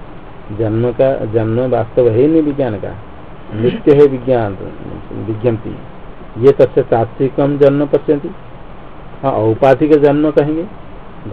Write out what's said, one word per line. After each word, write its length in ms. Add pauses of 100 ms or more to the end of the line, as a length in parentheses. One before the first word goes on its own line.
(580)
जन्म 340
का, 320
जन्म 460
वास्तव 380
है 180
नहीं 160
विज्ञान 340
का, 180 (600)
नित्य 400
है 120
विज्ञान 500 (560)
विज्ञप्ति। 640 (640)
ये 140
तस्य 300
तात्विकम 760
जन्म 280
पश्यन्ति, 440 (920)
हाँ 100
औपाधिक 600
जन्म 380
कहेंगे, 360 (680)